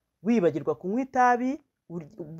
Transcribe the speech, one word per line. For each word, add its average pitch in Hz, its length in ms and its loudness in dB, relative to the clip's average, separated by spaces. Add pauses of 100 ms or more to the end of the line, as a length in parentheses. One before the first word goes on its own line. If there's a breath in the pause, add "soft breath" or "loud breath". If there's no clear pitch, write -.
(240)
wibagirwa 165 520 2
kunywa 208 260 -4
itabi, 254 600 2 (280)
ur-, 165 200 -12 (300)